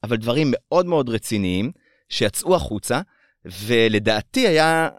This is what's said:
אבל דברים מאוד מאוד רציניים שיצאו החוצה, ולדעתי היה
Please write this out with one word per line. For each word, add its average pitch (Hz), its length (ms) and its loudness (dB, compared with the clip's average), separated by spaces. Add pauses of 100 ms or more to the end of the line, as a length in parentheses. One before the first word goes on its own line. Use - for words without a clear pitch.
אבל 117 140 -2
דברים 120 340 0
מאוד 170 340 0
מאוד 151 240 0
רציניים 104 600 -2 (380)
שיצאו 123 460 0
החוצה, 123 460 -4 (440)
ולדעתי 107 1000 0
היה 160 520 2